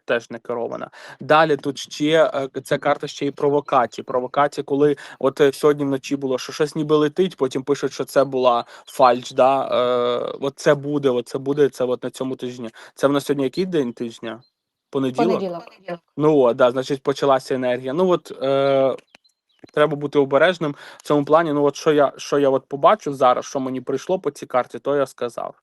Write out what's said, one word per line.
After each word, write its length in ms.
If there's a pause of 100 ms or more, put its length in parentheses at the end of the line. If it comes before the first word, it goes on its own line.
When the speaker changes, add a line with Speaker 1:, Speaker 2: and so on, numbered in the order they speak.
Speaker 1:
теж 240
некеровано. 580 (320)
Далі 380
тут 200
ще, 540 (240)
е, 60
ця 160
карта 300
ще 180
й 60
провокації. 720
Провокації, 580
коли 340 (220)
от, 220
е, 120
сьогодні 320
вночі 300
було, 220
що 160
щось 220
ніби 200
летить, 420
потім 260
пишуть, 300
що 120
це 180
була 420 (200)
фальш, 460
да, 360
е, 760
от 180
це 160
буде, 340
от 180
це 100
буде, 320
це 140
от 200
на 60
цьому 260
тижні. 340 (260)
Це 120
в 40
нас 140
сьогодні 180
який 220
день 280
тижня? 480 (480)
Понеділок? 380
Speaker 2:
Понеділок. 360 (540)
Speaker 1:
Ну 220
от, 180
да, 140
значить, 320
почалася 520
енергія. 380
Ну 160
от, 220 (100)
е, 540 (800)
треба 220
бути 240
обережним 560 (220)
в 60
цьому 220
плані. 280
Ну 100
от 120
що 180
я, 240
що 220
я 100
от 160
побачив 500
зараз, 300
що 140
мені 220
прийшло 380
по 120
цій 140
карті, 340
то 160
я 100
сказав. 580